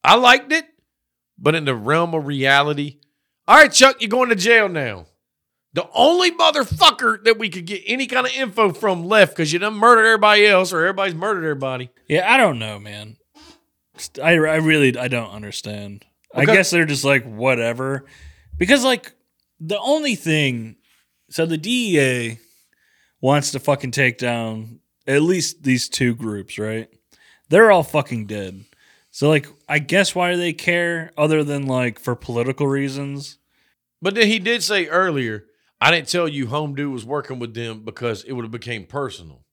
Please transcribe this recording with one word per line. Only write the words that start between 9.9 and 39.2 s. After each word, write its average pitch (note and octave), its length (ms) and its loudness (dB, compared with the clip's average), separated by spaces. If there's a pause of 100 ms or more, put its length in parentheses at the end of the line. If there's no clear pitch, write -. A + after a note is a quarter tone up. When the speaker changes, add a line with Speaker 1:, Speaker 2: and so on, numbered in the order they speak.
Speaker 1:
everybody G#3 420 6
else F#3 240 4
or E3+ 100 -2
everybody's F#3+ 340 -2
murdered F3+ 300 -4
everybody. C3 440 -6 (200)
Speaker 2:
Yeah, F3+ 220 0
I B3+ 60 4
don't F3 220 2
know, G#2+ 200 -10
man. G#2+ 380 -16 (800)
St-, - 260 -14
I, E3 100 4
I D#3 240 4
really, D3+ 420 4
I B2+ 100 -6
don't A#2 220 -4
understand. G#2 760 -12 (300)
I C3 80 0
Speaker 1:
Okay. G3+ 140 6
Speaker 2:
guess F#3+ 120 4
they're E3+ 160 2
just C#3+ 220 -4
like, C3+ 180 2
whatever. B2 800 -4 (540)
Because, A#3+ 260 2
like, B3+ 280 -2 (460)
the F3+ 220 -8
only C#4 340 0
thing, C3+ 640 -2 (540)
so E3 160 -2
the E3 100 -4
D G#3 400 -2
E C#3+ 40 6
A A#2+ 380 -2 (840)
wants C#3 300 2
to C3 80 -8
fucking C3+ 320 -2
take B2+ 260 0
down A#2 640 -6 (260)
at C#3 160 2
least E3+ 400 -2
these B2+ 260 0
two B2 260 -2
groups, G#2+ 440 -10
right? A2 320 -8 (580)
They're G#3+ 220 6
all F3 120 4
fucking B2 440 -4
dead. G2 400 -10 (440)
So, - 200 -2
like, D3 180 0 (200)
I D3+ 100 -2
guess F3 360 -2
why F3+ 180 -2
do F3 60 -2
they E3+ 140 -4
care E3+ 640 -4
other D#3 260 2
than, C#3+ 240 -4
like, B2+ 320 -4
for B2 160 -6
political B2+ 520 -6
reasons? C#3 720 -8 (640)
Speaker 1:
But G3 140 -4
then G#3+ 140 2
he A3 100 0
did A3 240 -2
say G3 240 -2
earlier, D3 600 -2 (340)
"I C3+ 100 4
didn't E3 160 0
tell E3+ 220 -2
you C#3 200 -6
Home C#3+ 280 -4
Dude C#3+ 160 -6
was A2+ 120 -10
working C3 360 -8
with A#2+ 140 -10
them A2+ 300 -10
because A2 380 -8
it C3 100 -14
would A#2+ 120 -8
have A2 80 -12
became A#2 340 -10
personal." F#2 680 -12